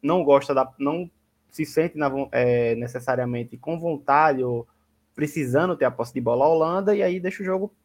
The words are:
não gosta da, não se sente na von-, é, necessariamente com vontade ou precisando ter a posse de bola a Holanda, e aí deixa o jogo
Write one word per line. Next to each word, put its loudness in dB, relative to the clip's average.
não 2
gosta 4
da, 2
não -4
se -6
sente -2
na 0
von-, -4
é, 2
necessariamente -4
com -8
vontade 2
ou -4
precisando 0
ter 0
a 2
posse -8
de -4
bola 2
a 6
Holanda, 2
e 0
aí 0
deixa -8
o -8
jogo -4